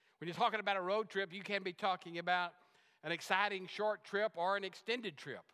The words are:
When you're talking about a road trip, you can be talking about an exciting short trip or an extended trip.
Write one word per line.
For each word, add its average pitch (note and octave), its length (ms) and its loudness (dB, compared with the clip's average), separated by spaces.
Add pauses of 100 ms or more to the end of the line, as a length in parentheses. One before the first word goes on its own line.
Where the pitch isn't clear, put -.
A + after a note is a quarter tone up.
(200)
When D#3+ 80 -8
you're E3+ 80 -4
talking A3 240 2
about G3+ 180 2
a F#3 40 0
road G3+ 280 0
trip, G3 220 -2
you G3 120 -8
can G3+ 180 -2
be F#3 120 -4
talking F3+ 440 -2
about F3 360 2 (500)
an D#3+ 80 -2
exciting F#3+ 560 0
short G#3 360 0
trip G3+ 320 2
or F#3 220 4
an G3 60 -2
extended G#3 520 -4
trip. A#2 280 -8 (100)